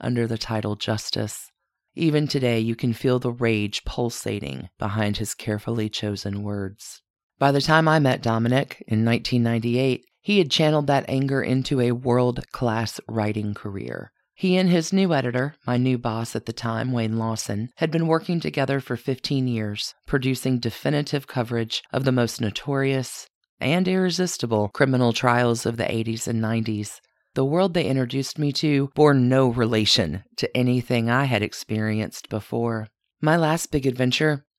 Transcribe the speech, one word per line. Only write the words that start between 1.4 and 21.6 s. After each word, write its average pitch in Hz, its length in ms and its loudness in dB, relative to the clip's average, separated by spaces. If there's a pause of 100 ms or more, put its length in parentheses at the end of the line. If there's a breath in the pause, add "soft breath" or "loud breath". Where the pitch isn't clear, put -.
Even 151 340 2
today, 123 320 2
you 113 160 0
can 120 180 0
feel 127 260 2
the 127 120 -2
rage 113 540 0
pulsating 104 840 -4 (100)
behind 104 380 0
his - 180 -6
carefully 110 520 -4
chosen 101 540 -4
words. 101 640 -8 (340)
By 139 140 4
the 139 100 2
time 160 260 4
I 156 120 6
met 131 240 2
Dominic 117 640 0
in 110 160 2
nineteen 120 400 2
ninety-eight, 120 600 0 (160)
he 202 200 2
had 160 100 2
channeled 151 380 2
that 139 200 2
anger 135 360 0
into 131 360 0
a 123 120 2
world-class 123 1160 0
writing 107 460 -2
career. 98 580 -10 (220)
He 185 240 2
and 185 100 4
his 170 240 2
new 190 220 4
editor, 127 420 -2 (120)
my 120 100 2
new 127 220 2
boss 113 360 -4
at 113 120 -6
the 113 60 -6
time, 113 380 -4
Wayne 113 280 0
Lawson, 110 560 -4
had 165 160 -2
been 165 160 0
working 160 320 0
together 139 400 -2
for 127 180 -4
fifteen 131 500 -2
years, 107 460 -4 (140)
producing 131 500 0
definitive 139 720 -2
coverage 117 560 -4 (100)